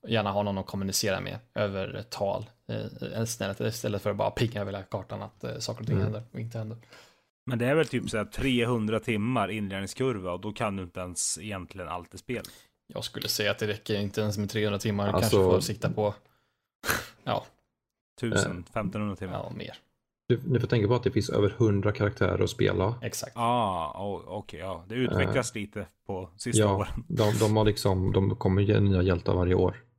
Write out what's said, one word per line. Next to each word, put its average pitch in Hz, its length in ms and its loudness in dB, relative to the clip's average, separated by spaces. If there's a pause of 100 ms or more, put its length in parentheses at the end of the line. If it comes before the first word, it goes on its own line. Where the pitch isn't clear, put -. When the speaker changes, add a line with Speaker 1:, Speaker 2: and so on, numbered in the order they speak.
Speaker 1:
Gärna 107 220 2
ha 101 120 0
någon 101 160 -2
att 92 80 -6
kommunicera 98 540 -2
med 95 180 -8 (160)
över 101 400 -2
ett - 160 -10
tal, 98 340 -2 (240)
eh, 110 540 -6
istället, 101 380 -4
istället 107 420 -4
för 104 80 -2
att 101 60 -4
bara 104 140 0
pinga 113 300 -2
över 98 120 -6
hela 98 120 -8
kartan 104 380 -8
att, - 220 -14
eh, 117 140 -8
saker 113 220 -8
och 110 60 -8
ting 110 100 2
Speaker 2:
Mm. 98 80 2
Speaker 1:
händer 107 180 -4 (100)
och - 80 -10
inte 113 180 -8
händer. 110 200 -10 (680)
Speaker 3:
Men 123 120 -2
det 120 80 0
är 139 80 2
väl 160 120 2
typ 117 240 -4
så 113 60 -4
här 104 80 -2
trehundra 117 760 0
timmar 110 500 0
inlärningskurva 98 840 -4
och 90 80 -4
då 104 120 -8
kan 104 240 -4
du 95 60 -6
inte 90 180 -10
ens 90 380 -4
egentligen 92 500 -10
allt 87 260 -10
i 92 40 -14
spel. 120 240 -8 (440)
Speaker 1:
Jag - 180 -8
skulle - 240 -8
säga 104 220 0
att 98 80 -2
det 110 80 0
räcker 104 340 -2
inte 101 200 -2
ens 104 180 0
med 101 120 -2
trehundra 104 280 0
timmar. 101 280 0
Du 98 60 2
Speaker 2:
Alltså 104 240 4
Speaker 1:
kanske 92 180 8
får 92 60 4
sikta - 300 -2
på, 104 240 0 (560)
<laughs> - 540 -4
ja. - 200 0 (760)
Speaker 3:
Tusen, 101 380 2 (100)
Speaker 2:
Eh. - 40 -20
Speaker 3:
femtonhundra 104 440 -2
timmar. 92 180 -8
Speaker 1:
Ja, - 220 -6
mer. - 180 -12 (540)
Speaker 2:
Du, 117 180 4
ni 123 140 4
får - 80 0
tänka 107 200 4
på 123 60 6
att - 80 2
det - 80 4
finns - 200 2
över 101 200 6
hundra 104 420 4
karaktärer 98 520 2
att 92 60 0
spela. 95 520 2
Speaker 1:
Exakt. - 340 -8
Speaker 3:
Ah, 101 680 -2
o-, 98 220 -4
okej, 98 340 -10
ja. 90 280 -8
Det 110 60 -8
utvecklas 117 560 2
Speaker 2:
Eh. 110 100 -8
Speaker 3:
lite 101 260 -8 (200)
på 92 300 -8
sista 117 260 2
Speaker 2:
Ja, 101 140 6
Speaker 3:
åren. 101 320 -4
Speaker 2:
de, 107 320 4
de 107 160 6
har 110 80 6
liksom, 101 480 2
de 101 240 2
kommer 98 260 4
ge 104 180 6
nya 98 220 4
hjältar 92 320 2
varje 90 200 4
år. 92 300 2 (140)